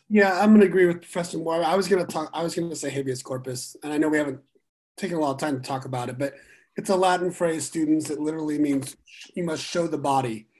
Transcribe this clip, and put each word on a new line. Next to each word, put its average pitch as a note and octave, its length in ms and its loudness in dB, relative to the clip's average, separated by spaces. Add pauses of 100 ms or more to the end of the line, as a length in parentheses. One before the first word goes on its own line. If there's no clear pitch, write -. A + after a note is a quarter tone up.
Yeah, G3 300 4
I'm G#3+ 140 8
gonna G#3 120 10
agree F3+ 200 4
with F3 160 0
Professor F3 380 -8
Moore. E3 240 -2
I E3 120 2
was F#3+ 120 0
gonna F3+ 180 2
talk, D#3 280 -6
I D#3 80 -4
was E3+ 140 -4
gonna E3+ 200 -4
say C#3 140 -6
habeas C3 320 -4
corpus, B2+ 640 -8
and D3 80 -6
I D3+ 60 -2
know D#3 120 2
we D3+ 80 2
haven't C#3 220 -2 (560)
taken F3 220 -6
a - 20 -2
lot D3 120 0
of C3 80 -6
time C#3+ 200 -2
to B2+ 80 -12
talk C3+ 180 -6
about B2+ 240 -6
it, B2 80 -10
but C#3 180 -4 (420)
it's G#3 120 -6
a G3 60 4
Latin F3+ 360 2
phrase, E3 340 -2
students, D#3 420 0
that D3+ 140 -4
literally D3+ 360 -4
means C#3 380 0 (380)
you F3+ 100 -4
must D#3+ 180 -4
show E3+ 260 -2
the D3+ 100 -4
body, C3 500 0 (120)